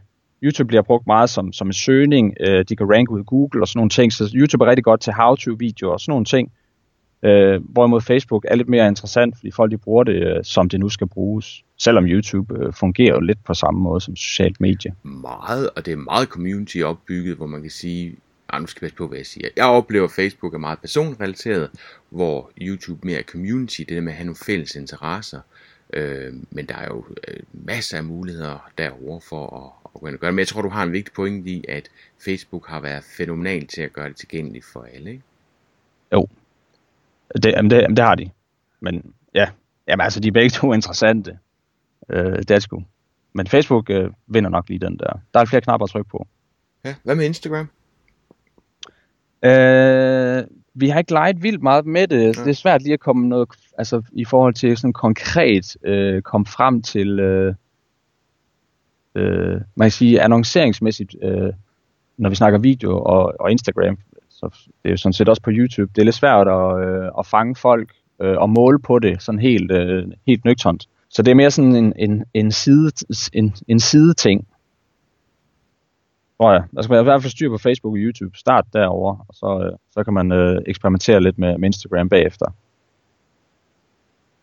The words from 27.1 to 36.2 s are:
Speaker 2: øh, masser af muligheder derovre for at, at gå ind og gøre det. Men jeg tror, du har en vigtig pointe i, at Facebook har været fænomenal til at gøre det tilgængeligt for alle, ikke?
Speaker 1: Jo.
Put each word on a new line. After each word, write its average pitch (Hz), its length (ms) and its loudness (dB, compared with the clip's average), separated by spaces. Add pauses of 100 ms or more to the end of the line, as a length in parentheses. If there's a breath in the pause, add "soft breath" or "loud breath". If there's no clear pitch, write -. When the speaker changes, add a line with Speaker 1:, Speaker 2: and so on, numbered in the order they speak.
Speaker 2:
øh, - 120 -18 (140)
masser 107 440 -10
af 78 60 -10
muligheder 82 720 -12
derovre 71 440 -12
for 73 360 -16
at, - 380 -20
at - 60 -20
gå 78 60 -16
ind 69 80 -12
og - 40 -18
gøre 85 100 -6
det. 92 60 -4
Men 95 40 -2
jeg 95 80 -2
tror, 107 140 -8
du 98 80 -4
har 101 140 -6
en 85 80 -6
vigtig 101 220 -8
pointe 98 360 -8
i, 90 200 -12
at 73 200 -14 (360 soft breath)
Facebook 92 420 -10
har 80 120 -14
været 71 240 -12 (140)
fænomenal 85 500 -8
til - 140 -12
at 71 120 -10
gøre 73 160 -12
det 69 60 -18
tilgængeligt 67 500 -14
for 60 280 -20
alle, 71 180 -20
ikke? 131 120 -20 (880)
Speaker 1:
Jo. 98 140 2 (1080)